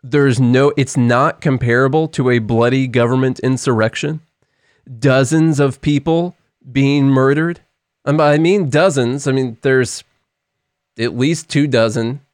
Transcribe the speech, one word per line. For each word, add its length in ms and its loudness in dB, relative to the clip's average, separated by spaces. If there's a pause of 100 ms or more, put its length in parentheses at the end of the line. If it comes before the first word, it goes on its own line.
there's 380 0
no, 360 4
it's 200 -2
not 440 0
comparable 680 0
to 200 -2
a 120 2
bloody 480 0
government 500 0
insurrection. 800 -2 (800)
Dozens 640 2
of 200 -2
people 540 -2 (360)
being 360 0
murdered. 540 0 (440)
And 140 0
by, 160 4
I 40 2
mean 300 2
dozens. 600 0
I 40 0
mean, 300 -4
there's 400 0 (960)
at 180 -4
least 320 -2
two 200 0
dozen 520 -2 (140)